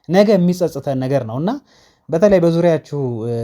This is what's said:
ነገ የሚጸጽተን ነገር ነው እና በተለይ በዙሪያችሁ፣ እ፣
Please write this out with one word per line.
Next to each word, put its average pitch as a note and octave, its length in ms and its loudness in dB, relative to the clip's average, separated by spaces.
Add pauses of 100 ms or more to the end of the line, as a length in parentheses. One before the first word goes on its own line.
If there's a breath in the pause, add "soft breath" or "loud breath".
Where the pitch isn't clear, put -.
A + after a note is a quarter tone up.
ነገ G3+ 220 4
የሚጸጽተን F3 680 0
ነገር C3 260 -2
ነው A2 120 -8
እና E3 120 -4 (600 soft breath)
በተለይ F#3 300 4
በዙሪያችሁ፣ E3 600 0 (220)
እ፣ A#2 120 -6 (100)